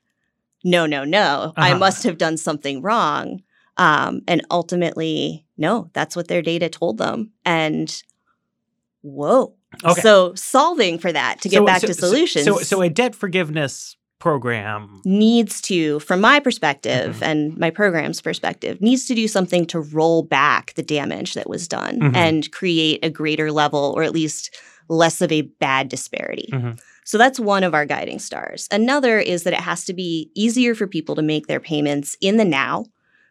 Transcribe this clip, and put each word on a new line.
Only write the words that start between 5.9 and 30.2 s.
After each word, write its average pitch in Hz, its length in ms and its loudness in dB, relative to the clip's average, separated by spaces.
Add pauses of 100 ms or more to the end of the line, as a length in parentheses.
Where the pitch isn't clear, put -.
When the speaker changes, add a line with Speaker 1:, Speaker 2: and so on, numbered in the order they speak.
Speaker 1:
that's 151 220 -4
what 175 120 -6
their 175 140 0
data 170 260 -2
told 175 300 -4
them. - 340 -4 (120)
And 160 580 -2 (1000)
whoa. 147 520 0 (300)
Speaker 2:
Okay. 165 160 4
Speaker 1:
So 190 340 8
solving 262 640 0
for 175 140 -2
that 127 300 -2
to 196 60 -4
get 185 100 4
Speaker 2:
So, 208 80 6
Speaker 1:
back 185 140 4
Speaker 2:
so, - 80 0
Speaker 1:
to 175 60 -2
Speaker 2:
so, 175 140 -2
Speaker 1:
solutions 240 360 2
Speaker 2:
so, 202 140 4
so 185 240 0
a 175 60 4
debt 233 260 0
forgiveness 160 840 -4 (240)
program 107 840 -4
Speaker 1:
needs 214 560 2
to, 156 400 -2
from 185 200 0
my 269 200 6
perspective 143 760 -2
Speaker 2:
Mm-hmm. - 80 -6
Speaker 1:
and 151 340 -2
my 165 120 0
program's 165 520 -2
perspective, - 580 -6
needs 254 260 2
to 254 80 -2
do 220 140 0
something 180 380 0
to 170 140 -4
roll 156 420 2
back 143 520 2
the 160 80 -6
damage 143 520 -4
that - 160 -8
was 170 180 -8
done - 320 -6
Speaker 2:
Mm-hmm. 143 160 4
Speaker 1:
and 160 360 2
create 160 520 0
a 160 60 0
greater 151 420 -4
level, 147 440 0
or 160 60 0
at 151 100 0
least - 440 -4 (320)
less 165 320 2
of 170 120 0
a 151 100 2
bad 135 460 -2
disparity. - 640 -10
Speaker 2:
Mm-hmm. 123 180 -4 (340)
Speaker 1:
So - 140 -2
that's 262 220 6
one 202 240 2
of 165 100 0
our 151 100 2
guiding - 340 -6
stars. - 520 -12
Another 233 480 2
is 175 240 -2
that 180 100 -2
it - 80 0
has 175 260 -6
to 190 60 -8
be 170 420 -6